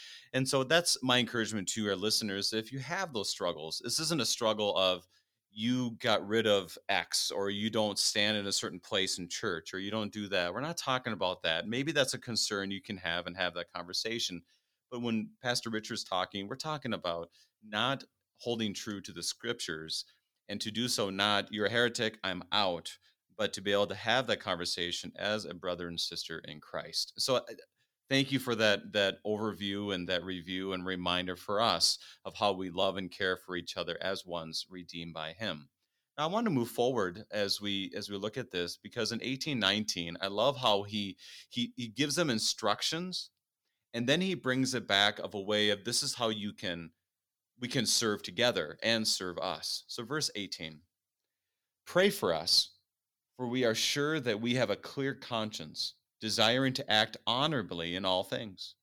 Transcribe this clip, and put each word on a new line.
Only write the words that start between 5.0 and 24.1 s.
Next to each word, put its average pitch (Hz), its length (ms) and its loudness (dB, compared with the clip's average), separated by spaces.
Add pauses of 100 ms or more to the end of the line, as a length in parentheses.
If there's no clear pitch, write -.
you 120 420 0
got 101 280 2
rid 110 180 4
of 98 300 4 (140)
X, - 400 0
or 98 180 -2
you 104 220 -2
don't 107 280 2
stand 107 380 2
in 101 100 -2
a 98 60 0
certain 92 260 -2
place 95 400 0
in 87 80 -6
church, 85 460 -6
or 95 60 -6
you 98 120 -6
don't 107 220 -4
do 104 160 -6
that. 90 240 2
We're 110 80 -4
not 165 160 -4
talking 127 380 -2
about 90 300 -2
that. 85 220 2
Maybe 135 260 -2
that's 143 200 4
a - 60 -4
concern 104 520 -2
you 95 120 -6
can 98 160 -6
have 87 280 -2
and 87 120 -8
have 87 160 0
that 87 180 -8
conversation. 90 680 -4 (480)
But 123 100 -6
when 113 300 0 (120)
Pastor 120 280 -2
Richard's 110 340 -4
talking, 95 420 -2
we're 127 100 -8
talking 147 360 -6
about 85 380 -4 (360)
not 117 380 0 (320)
holding 113 380 -2
true 101 260 -6
to - 120 -14
the 82 100 -10
scriptures, 80 840 -4 (420)
and 104 140 -8
to 110 100 -6
do 117 180 -2
so 110 200 2
not, 101 420 2
"You're 104 160 0
a 101 40 4
heretic, 117 520 2
I'm 92 200 -4 (100)
out," 92 460 0 (400)
but 101 160 0
to 101 80 -8
be 101 100 2
able 101 140 6
to 95 80 -6
have 113 320 2